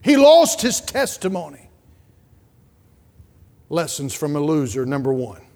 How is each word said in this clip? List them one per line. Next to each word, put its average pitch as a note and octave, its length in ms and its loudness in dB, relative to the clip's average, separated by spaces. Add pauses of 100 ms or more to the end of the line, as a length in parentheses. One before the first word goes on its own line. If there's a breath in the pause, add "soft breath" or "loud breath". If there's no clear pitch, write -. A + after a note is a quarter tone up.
He C#4 160 4
lost D4 460 6
his A3+ 180 -2
testimony. F#3 880 -6 (2000)
Lessons D3 460 -6
from D3 200 -6
a D3 40 -4
loser, C#3+ 440 -2
number C3+ 300 -4
one. B2 300 -8 (120)